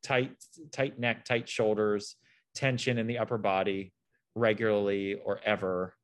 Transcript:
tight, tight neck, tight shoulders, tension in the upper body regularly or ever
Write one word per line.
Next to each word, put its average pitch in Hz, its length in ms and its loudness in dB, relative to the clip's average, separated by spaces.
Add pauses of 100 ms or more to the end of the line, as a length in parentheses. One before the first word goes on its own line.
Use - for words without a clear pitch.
tight, 131 320 0 (360)
tight 135 280 -2
neck, 120 260 -2
tight 123 240 0
shoulders, 107 640 0 (380)
tension 127 440 0
in 113 100 -2
the 120 100 -2
upper 113 200 -2
body 98 560 0 (420)
regularly 104 800 2
or 101 280 -4
ever 92 600 0